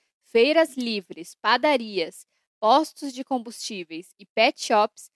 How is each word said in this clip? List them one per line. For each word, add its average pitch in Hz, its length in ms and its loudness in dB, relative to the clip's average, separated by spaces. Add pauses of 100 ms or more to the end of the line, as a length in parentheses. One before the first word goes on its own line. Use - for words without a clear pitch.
(240)
feiras 277 540 2
livres, 208 640 -8
padarias, 226 840 0 (320)
postos 277 540 2
de 254 120 -12
combustíveis 214 920 -10
e 196 80 -20
pet - 380 0
shops - 520 0